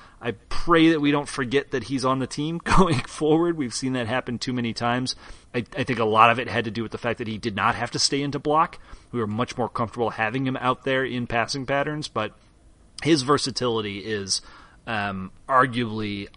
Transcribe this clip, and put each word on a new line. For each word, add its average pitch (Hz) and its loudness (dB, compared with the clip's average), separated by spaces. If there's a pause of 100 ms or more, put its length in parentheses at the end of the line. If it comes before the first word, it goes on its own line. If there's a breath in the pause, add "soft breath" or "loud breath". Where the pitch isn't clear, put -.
(220 soft breath)
I 117 -2
pray - 4
that 156 0
we 143 4
don't 143 0
forget 135 -2
that 131 -2
he's 127 -4
on 131 2
the 127 -2
team 156 -4
<laughs> 165 -8
going 165 6
forward. 160 2
We've 123 -4
seen 127 -4
that 123 -2
happen 123 -4
too 131 -4
many 120 -2
times. 123 -2 (360 loud breath)
I, 120 -2 (120)
I 127 -2
think 120 -2
a 117 2
lot 110 8
of 117 2
it 120 -6
had 113 -2
to 117 -4
do 107 -4
with 107 -6
the 110 -8
fact 117 -2
that 117 -6
he 110 -6
did 101 -4
not 107 2
have 120 -6
to - -4
stay 139 0
into 143 -4
block. 156 2 (320 soft breath)
We 123 -2
were 110 0
much 110 -4
more 117 0
comfortable 113 -2
having 117 -2
him 131 -2
out 127 -2
there 131 0
in 123 -4
passing 117 -2
patterns, 143 -4
but 110 -6 (720)
his 151 4
versatility 113 0
is, 98 -4 (460 soft breath)
um, 101 -4 (160)
arguably 110 0